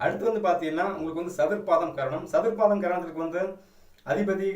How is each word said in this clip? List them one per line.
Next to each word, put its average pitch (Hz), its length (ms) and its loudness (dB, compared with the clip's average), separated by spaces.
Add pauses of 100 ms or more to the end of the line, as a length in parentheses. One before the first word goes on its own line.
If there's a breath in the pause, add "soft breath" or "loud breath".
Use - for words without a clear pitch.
அடுத்து 190 280 0
வந்து 214 180 2
பாத்தீங்கன்னா 165 460 2
உங்களுக்கு 160 300 -6
வந்து 180 160 -6
சதுர்பாதம் 180 600 2
கரணம். 190 340 -4
சதுர்பாதம் 208 520 4
கரணத்துக்கு 175 420 -2
வந்து 170 160 -2 (640 soft breath)
அதிபதி 196 500 0